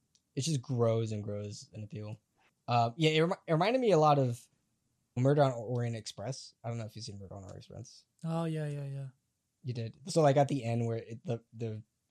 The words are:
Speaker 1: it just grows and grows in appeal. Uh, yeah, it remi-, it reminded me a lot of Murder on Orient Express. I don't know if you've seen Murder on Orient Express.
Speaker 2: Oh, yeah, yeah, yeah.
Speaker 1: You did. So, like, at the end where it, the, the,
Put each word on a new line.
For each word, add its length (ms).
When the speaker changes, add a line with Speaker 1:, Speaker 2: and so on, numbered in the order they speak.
Speaker 1:
it 60
just 200
grows 500
and 120
grows 500
in 100
appeal. 360
Uh, 300
yeah, 140
it 100
remi-, 140
it 60
reminded 280
me 100
a 60
lot 220
of 200
Murder 260
on 100
Orient 420
Express. 580
I 60
don't 80
know 80
if 100
you've 100
seen 140
Murder 160
on 80
Orient 160
Express. 440
Speaker 2:
Oh, 200
yeah, 220
yeah, 260
yeah. 120
Speaker 1:
You 100
did. 200
So, 140
like, 160
at 100
the 160
end 220
where 120
it, 260
the, 160
the, 240